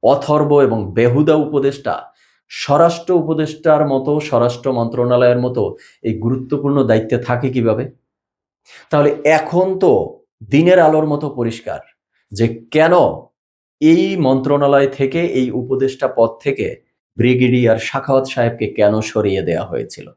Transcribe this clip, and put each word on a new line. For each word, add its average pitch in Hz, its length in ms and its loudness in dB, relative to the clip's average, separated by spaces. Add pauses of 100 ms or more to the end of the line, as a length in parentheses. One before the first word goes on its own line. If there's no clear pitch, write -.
অথর্ব 143 480 2 (100)
এবং 113 180 2 (140)
বেহুদা 135 420 2
উপদেষ্টা 139 600 -2 (560)
স্বরাষ্ট্র 165 600 0
উপদেষ্টার 156 760 0
মতো, 143 320 -2
স্বরাষ্ট্র 123 540 -2
মন্ত্রণালয়ের 123 640 2
মতো 123 360 -4 (260)
এই 113 120 -4
গুরুত্বপূর্ণ 135 720 -4
দায়িত্বে 113 340 0
থাকে 123 320 -4
কিভাবে? 120 340 -2 (1040)
তাহলে 147 220 2 (120)
এখন 160 440 2 (120)
তো 180 120 4 (580)
দিনের 175 300 4
আলোর 156 260 4
মতো 147 240 -4
পরিষ্কার 113 500 -8 (520)
যে 107 140 0 (260)
কেন 160 220 4 (880)
এই 165 360 2
মন্ত্রণালয় 139 680 2
থেকে, 135 380 -2
এই 127 260 -2
উপদেষ্টা 131 560 -4
পদ 113 240 0 (100)
থেকে 123 260 -4 (500)
ব্রিগেডিয়ার 123 640 2
সাখাওয়াত 131 460 -2
সাহেবকে 117 420 -4
কেন 104 340 2
সরিয়ে 101 400 -2
দেয়া 82 240 -4
হয়েছিল। - 520 -10